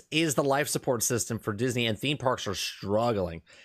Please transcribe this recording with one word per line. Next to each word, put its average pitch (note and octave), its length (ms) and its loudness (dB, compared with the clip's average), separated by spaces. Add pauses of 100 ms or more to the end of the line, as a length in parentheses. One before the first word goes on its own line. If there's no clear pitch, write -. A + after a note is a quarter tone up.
(120)
is D#3 240 2
the D#3 80 4
life C#3 240 2
support B2 340 0
system A#2 380 0
for A2+ 120 -4
Disney, A#2 360 0
and G#2+ 100 0
theme C#3 200 -2
parks B2 280 -2
are G2+ 80 -2
struggling, G2 880 -2 (240)